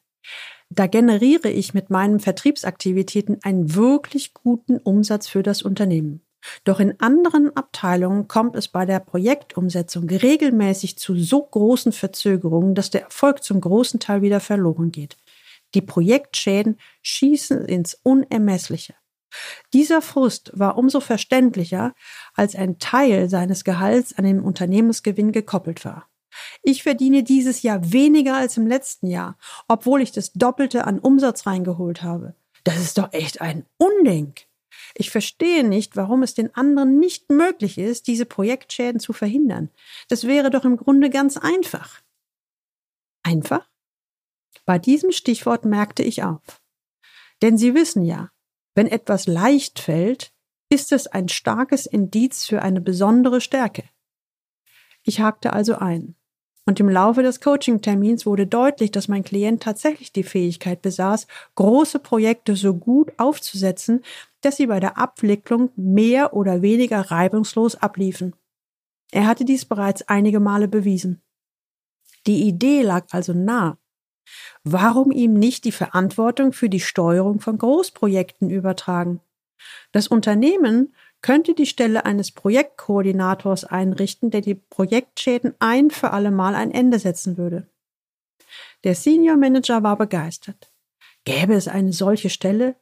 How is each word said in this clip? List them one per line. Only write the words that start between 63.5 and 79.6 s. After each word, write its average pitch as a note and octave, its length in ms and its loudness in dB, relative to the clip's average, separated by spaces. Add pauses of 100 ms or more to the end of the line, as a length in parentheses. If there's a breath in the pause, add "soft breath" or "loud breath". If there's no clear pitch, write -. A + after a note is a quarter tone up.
dass C#4 180 -2
sie C#4 100 0
bei G#3 120 -2
der F#3+ 180 -4
Abwicklung A#3 800 -2
mehr G#3+ 580 2
oder F#3+ 280 0
weniger A3+ 400 2 (100)
reibungslos G#3+ 640 0
abliefen. F#3+ 580 -4 (800)
Er G#3 160 2
hatte A#3+ 180 0
dies C4 200 0
bereits G3+ 420 -4
einige G#3 320 2
Male G#3 300 2
bewiesen. F#3+ 520 -2 (1080)
Die G#3 200 2
Idee B3 340 2
lag F3+ 300 0
also F3+ 220 -4
nah. F#3 440 -2 (840 loud breath)
Warum A3+ 480 2
ihm A#3 220 4
nicht G#3+ 320 2
die A3+ 80 -2
Verantwortung A3+ 800 0
für A#3 160 -2
die F#3 100 0
Steuerung F#3+ 640 0
von A3 160 -4
Großprojekten G#3 920 0
übertragen? F3+ 720 -4 (720 loud breath)